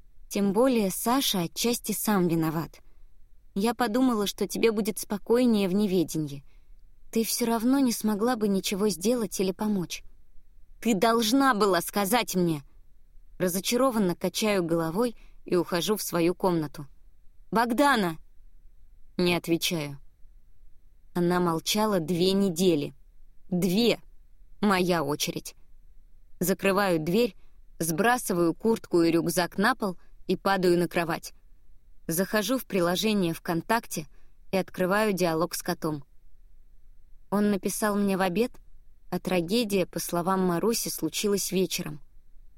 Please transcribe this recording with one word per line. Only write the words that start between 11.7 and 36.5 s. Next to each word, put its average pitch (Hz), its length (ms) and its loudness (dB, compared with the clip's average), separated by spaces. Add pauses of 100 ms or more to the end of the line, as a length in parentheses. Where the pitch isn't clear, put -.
сказать 202 540 0
мне!" 165 280 2 (720)
Разочарованно 196 800 2
качаю 196 480 0
головой 170 520 0 (300)
и - 100 -2
ухожу 175 400 0
в 196 60 -8
свою 170 320 0
комнату. 160 540 -2 (640)
"Богдана!" 226 680 2 (1000)
Не 175 180 2
отвечаю. 160 600 -2 (1160)
Она 175 280 2
молчала 185 580 0
две 175 320 0
недели. 170 600 2 (560)
Две! 185 500 2 (600)
Моя 180 420 2
очередь. 147 520 -4 (840)
Закрываю 185 600 0
дверь, 190 360 0 (440)
сбрасываю 175 760 2
куртку - 480 0
и 165 100 4
рюкзак 170 460 0
на 226 180 2
пол — 190 220 -4 (300)
и 185 100 0
падаю 185 420 2
на 170 80 2
кровать. 165 460 -4 (760)
Захожу 196 500 0
в - 80 -6
приложение 185 680 0
ВКонтакте 170 760 -4 (460)
и 190 40 2
открываю 190 540 0
диалог 170 440 0
с - 60 -6
котом. 156 440 -4 (1300)